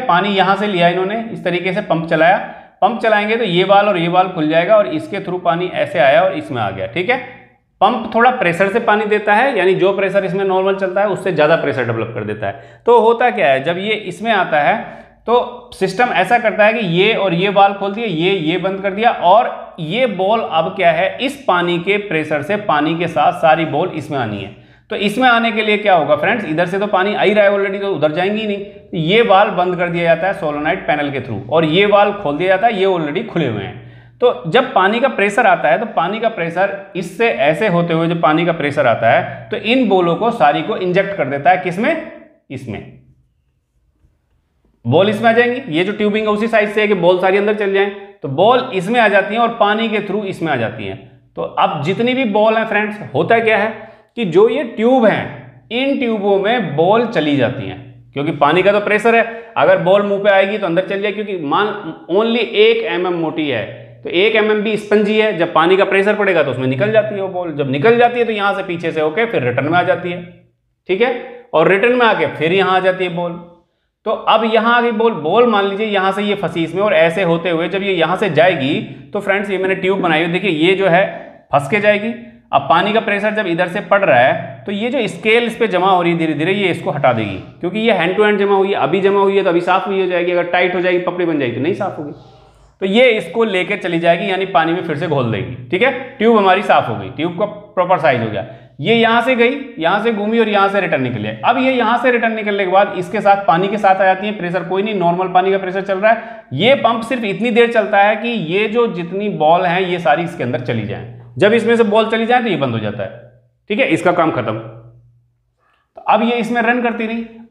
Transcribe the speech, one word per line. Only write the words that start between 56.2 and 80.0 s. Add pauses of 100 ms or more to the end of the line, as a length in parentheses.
में
बॉल
चली
जाती
हैं, (360)
क्योंकि
पानी
का
तो
pressure
है, (340)
अगर
बॉल
मुंह
पे
आएगी
तो
अंदर
चल
जाए,
क्योंकि
मान (440)
only (180)
एक
एमएम
मोटी
है, (400)
तो
एक
एमएम
भी
स्पंजी
है,
जब
पानी
का
pressure
पड़ेगा
तो
उसमें
निकल
जाती
है
वो
बॉल।
जब
निकल
जाती
है
तो
यहाँ
से
पीछे
से
होके
फिर
return
में
आ
जाती
है, (680)
ठीक
है, (400)
और
return
में
आके
फिर
यहाँ
आ
जाती
है
ball। (640)
तो
अब
यहाँ
आ
गई
बॉल,
बॉल
मान
लीजिए
यहाँ
से
ये
फंसी
इसमें,
और
ऐसे
होते
हुए
जब
ये
यहाँ
से
जाएगी (400)
तो
friends
ये
मैंने
tube
बनाई